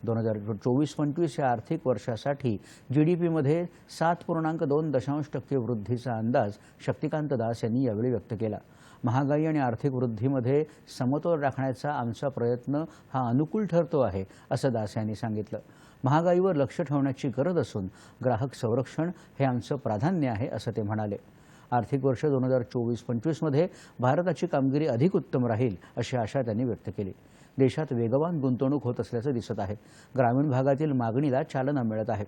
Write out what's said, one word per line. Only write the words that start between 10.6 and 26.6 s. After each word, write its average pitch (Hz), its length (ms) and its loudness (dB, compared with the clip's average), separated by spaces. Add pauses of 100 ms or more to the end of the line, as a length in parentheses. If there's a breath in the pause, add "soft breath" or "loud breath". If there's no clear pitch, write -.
समतोल 147 420 0
राखण्याचा 135 520 -2
आमचा 123 360 -4
प्रयत्न 123 560 -2 (300 loud breath)
हा 127 140 0
अनुकूल 151 380 2
ठरतो 165 340 2
आहे, 98 240 0 (260 loud breath)
असं 131 220 2
दास 107 240 -2
यांनी 110 180 -2
सांगितलं. 107 440 -6 (460 loud breath)
महागाईवर 175 520 4
लक्ष 139 240 0
ठेवण्याची 139 480 0
गरज 156 300 0
असून 107 300 -2 (360 loud breath)
ग्राहक 127 300 0
संरक्षण 131 560 -2 (280 loud breath)
हे 139 60 2
आमचं 127 320 0
प्राधान्य 135 520 0
आहे, 113 200 -2
असं 113 280 -6
ते 113 60 -2
म्हणाले. 104 340 -2 (540 loud breath)
आर्थिक 123 340 0
वर्ष 131 200 2
दोन 135 200 2
हजार 127 180 2
चोवीस 120 360 -2
पंचवीस 127 440 -2
मध्ये 156 260 2 (320 loud breath)
भारताची 165 460 2
कामगिरी 143 400 2
अधिक 143 300 2
उत्तम 135 300 0
राहील, 113 300 2 (200 loud breath)
अशी 123 200 -4
आशा 120 260 0
त्यांनी 117 220 -2